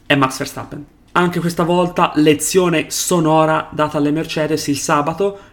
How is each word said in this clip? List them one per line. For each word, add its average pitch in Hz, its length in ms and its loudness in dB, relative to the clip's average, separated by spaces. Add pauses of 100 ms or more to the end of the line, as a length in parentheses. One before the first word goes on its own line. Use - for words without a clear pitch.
è 143 80 2
Max 135 240 0
Verstappen. 143 480 -10 (280)
Anche 175 260 0
questa 170 240 -2
volta 175 500 0
lezione 156 720 2
sonora 156 840 0
data 151 280 -2
alle 147 120 2
Mercedes 156 580 -2
il 143 100 0
sabato 170 600 -2 (140)